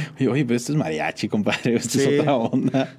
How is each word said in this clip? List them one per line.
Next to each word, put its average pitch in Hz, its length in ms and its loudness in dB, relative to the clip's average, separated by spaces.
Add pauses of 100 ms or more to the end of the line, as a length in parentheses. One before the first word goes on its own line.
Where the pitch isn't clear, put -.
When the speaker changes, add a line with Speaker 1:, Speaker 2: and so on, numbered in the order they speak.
(200)
Speaker 1:
oye, 131 80 2
oye, 139 160 2
pero 120 120 0
esto 120 160 -4
es 151 60 2
mariachi, 156 500 -2
compadre, 107 460 0
esto 117 240 0
Speaker 2:
Sí. 139 40 4
Speaker 1:
es 143 180 4
otra 147 160 2
onda. 131 640 0